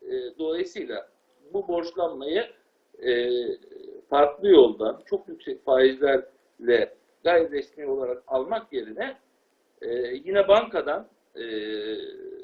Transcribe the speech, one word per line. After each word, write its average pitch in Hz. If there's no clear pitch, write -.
E, 127
dolayısıyla 160
bu 196
borçlanmayı, 170
e, 123
farklı 143
yoldan, 110
çok -
yüksek 143
faizlerle 131
gayri 165
resmi 143
olarak 131
almak 135
yerine, 120
e, -
yine 196
bankadan, 196
e, -